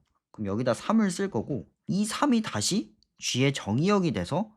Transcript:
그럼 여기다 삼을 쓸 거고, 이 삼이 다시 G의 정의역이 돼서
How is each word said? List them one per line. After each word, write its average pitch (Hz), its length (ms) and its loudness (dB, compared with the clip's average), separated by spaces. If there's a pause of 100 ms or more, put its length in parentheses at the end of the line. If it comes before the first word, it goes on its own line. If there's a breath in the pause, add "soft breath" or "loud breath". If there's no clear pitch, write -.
(320)
그럼 107 140 -8
여기다 113 280 0
삼을 214 360 2
쓸 190 180 -2
거고, 113 400 -4 (180)
이 190 180 0
삼이 233 380 2
다시 175 520 -2 (240)
G의 135 340 2
정의역이 160 600 2
돼서 120 440 -4